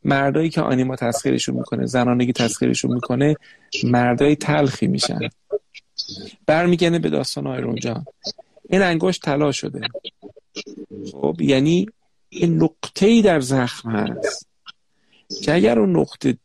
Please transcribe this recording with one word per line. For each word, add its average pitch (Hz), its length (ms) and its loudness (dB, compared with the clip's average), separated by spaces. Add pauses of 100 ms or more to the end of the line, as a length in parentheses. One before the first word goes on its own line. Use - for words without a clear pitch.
مردایی 143 460 2
که 165 100 -2
آنیما 131 360 0
تسخیرشون 127 600 -2
می‌کنه، 123 300 -4
زنانه 123 400 2
که 123 60 0
تسخیرشون 123 640 0
می‌کنه، 131 420 0 (480)
مردای 123 520 4
تلخی 147 500 0
می‌شن. - 320 -2 (1300)
برمیگردیم 170 540 4
به 160 100 0
داستان 143 360 -4
آیرون 127 280 -4
جان. 120 300 -6 (640)
این 190 140 2
انگشت 175 420 0
طلا 143 280 0
شده. 139 280 -8 (1300)
خب، 147 280 -4
یعنی 151 460 2 (420)
این 165 340 0
نقطه‌ای 214 600 2
در 175 180 4
زخم 123 500 -2
هست - 560 -4 (960)
که 147 120 0
اگر 220 240 4
اون 190 180 4
نقطه 139 480 0